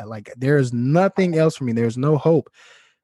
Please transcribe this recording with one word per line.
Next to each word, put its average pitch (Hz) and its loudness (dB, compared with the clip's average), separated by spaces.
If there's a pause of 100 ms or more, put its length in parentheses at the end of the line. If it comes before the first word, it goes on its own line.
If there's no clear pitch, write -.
Like, 107 -16
"There 135 2
is 127 0
nothing 165 0
else 160 2
for 135 -10
me. 120 -2
There's 117 -2
no 143 0
hope." 160 0 (540)